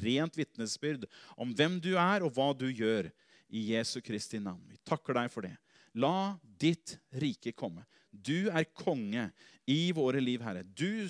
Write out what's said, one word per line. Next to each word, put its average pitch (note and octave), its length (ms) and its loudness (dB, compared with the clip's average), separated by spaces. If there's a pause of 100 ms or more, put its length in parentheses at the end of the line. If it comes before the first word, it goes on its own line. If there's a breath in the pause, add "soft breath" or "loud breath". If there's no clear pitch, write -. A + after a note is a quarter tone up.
rent C3+ 380 0
vitnesbyrd C3+ 680 -4 (320 loud breath)
om B2 160 -4
hvem D3+ 300 4
du F3+ 100 0
er F#3 320 4
og C#3 80 -2
hva C3 140 4 (100)
du B2+ 80 -2
gjør A2 460 0 (420 soft breath)
i A2 220 -4
Jesu A2+ 260 -2
Kristi A2 400 -6
navn. F#2 240 -8
Vi G#2+ 160 -20
takker C#3 380 -2
deg A#2+ 100 0
for A2 160 -8
det. F2+ 80 -10 (400 soft breath)
La F#3 400 2 (240)
ditt E3 380 0 (260)
rike B2 320 -2
komme. F2 320 -8 (240 soft breath)
Du D3+ 400 -2
er D#3+ 240 2
konge A#2 540 -2 (420 loud breath)
i E3 240 4
våre C3+ 300 2
liv, B2 180 0
Herre. F#2+ 240 -6
Du G3 440 -4